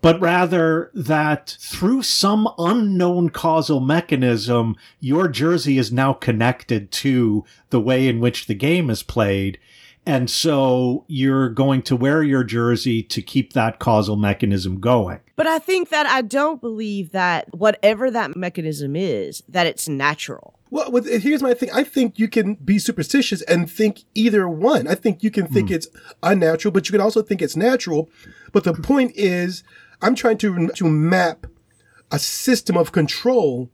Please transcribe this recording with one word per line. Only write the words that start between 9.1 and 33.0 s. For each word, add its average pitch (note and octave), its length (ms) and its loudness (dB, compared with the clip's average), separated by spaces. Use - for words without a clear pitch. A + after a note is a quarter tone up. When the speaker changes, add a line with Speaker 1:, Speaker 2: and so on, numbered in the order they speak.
Speaker 1:
And B2+ 240 0
so C3 760 0
you're C3+ 440 0
going C3+ 320 2
to - 140 -2
wear C#3 260 2
your C3+ 200 2
jersey A#2 600 0
to - 180 -6
keep - 320 -4
that A2 260 -2
causal G#2+ 380 2
mechanism G2 640 -2
going. A2+ 400 0
Speaker 2:
But D#4 100 0
I D#4+ 120 0
think F4+ 320 -2
that D4+ 160 0
I C4 160 0
don't C#4 400 -2
believe G#3 500 -6
that F3+ 420 -2
whatever G#3+ 560 2
that G#3 240 -4
mechanism D#3 640 -6
is, A#2+ 540 -4
that F3 160 0
it's - 200 -4
natural. D3 680 -4
Speaker 3:
Well, C#4 200 -4
with, A#3+ 320 0
here's C#4+ 200 0
my B3+ 100 2
thing. B3 220 -2
I C#4 100 2
think B3 340 -2
you A3 80 2
can G#3 280 0
be G3 240 0
superstitious G#3 640 -2
and E3+ 280 0
think G#3+ 340 -2
either G#3 340 2
one. F3+ 400 0
I F3 60 2
think - 280 -2
you G#3+ 80 0
can F#3 160 -2
think A#2 220 0
Speaker 1:
Hmm. F#2 60 -2
Speaker 3:
it's D#3+ 140 -6
unnatural, E3+ 500 2
but F#3+ 160 0
you F#3 40 -4
can G#3 100 4
also A3+ 180 2
think G#3 220 -2
it's D#3 140 -4
natural. F3+ 520 0
But G3+ 120 2
the E3+ 100 2
point B3+ 400 0
is, F3+ 480 -2
I'm A3+ 140 2
trying A3+ 240 0
to, F3+ 300 0
to - 200 -2
map E3 580 0
a D#3 80 -2
system - 600 -2
of E3 140 0
control D3+ 800 0